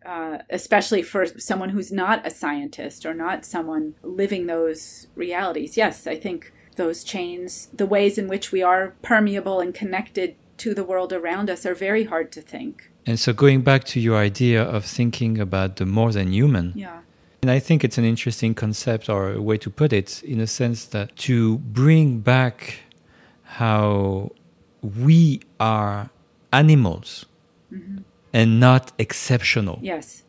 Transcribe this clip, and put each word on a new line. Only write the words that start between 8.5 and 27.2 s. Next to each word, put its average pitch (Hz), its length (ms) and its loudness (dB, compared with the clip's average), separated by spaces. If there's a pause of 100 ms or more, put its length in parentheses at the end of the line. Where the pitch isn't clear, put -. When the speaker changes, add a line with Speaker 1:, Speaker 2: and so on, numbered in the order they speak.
Speaker 1:
we 190 100 0
are 185 400 2
permeable 202 600 0
and 175 120 -6
connected 185 600 -6 (220)
to 214 160 -4
the 196 100 -4
world 185 300 -2
around 180 360 -4
us 175 160 -6
are 185 80 -4
very 202 300 -2
hard 165 300 -4
to 156 80 -16
think. - 500 -14 (140)
Speaker 2:
And 113 120 0
so 123 140 0
going 135 300 6
back 135 240 4
to - 160 -4
your 113 160 4
idea 110 440 2
of 104 220 -2
thinking 113 560 -2
about 95 380 -2
the 95 80 -2
more 110 260 2
than 95 220 0
human, 101 420 2
Speaker 1:
Yeah. 190 240 -12 (420)
Speaker 2:
and 127 80 2
I 131 100 4
think 147 260 2
it's 117 120 -4
an 117 60 2
interesting 113 500 0
concept 110 540 -4
or 98 240 -2
a 104 100 -6
way 107 180 0
to - 100 -10
put 143 240 0
it, - 280 -2
in 117 200 -4
a 110 60 -2
sense 117 400 -2
that 104 280 -6 (120)
to 117 320 2
bring 135 600 4
back 123 600 0 (640)
how 104 880 0 (500)
we 139 580 4 (220)
are 107 480 0 (420)
animals 135 720 4 (480)